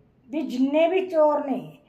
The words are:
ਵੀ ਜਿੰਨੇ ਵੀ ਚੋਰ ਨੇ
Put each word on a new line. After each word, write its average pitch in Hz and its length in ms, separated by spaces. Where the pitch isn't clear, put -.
ਵੀ 294 120
ਜਿੰਨੇ 277 460
ਵੀ 370 200
ਚੋਰ 302 380
ਨੇ - 320